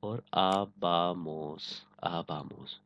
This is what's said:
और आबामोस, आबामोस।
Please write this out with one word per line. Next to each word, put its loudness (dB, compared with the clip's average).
और -4
आबामोस, 2
आबामोस। -4